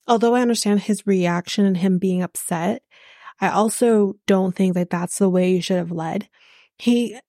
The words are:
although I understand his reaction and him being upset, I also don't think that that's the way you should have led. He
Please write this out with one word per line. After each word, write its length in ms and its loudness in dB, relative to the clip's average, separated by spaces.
although 260 2
I 60 2
understand 400 0
his 260 -4
reaction 580 0
and 120 2
him 220 2
being 240 0
upset, 600 -4
I 100 0
also 640 2
don't 300 2
think 180 2
that 160 -2
that's 280 -6
the 100 4
way 240 2
you 100 0
should 140 -2
have 160 -4
led. 360 -6
He 400 -2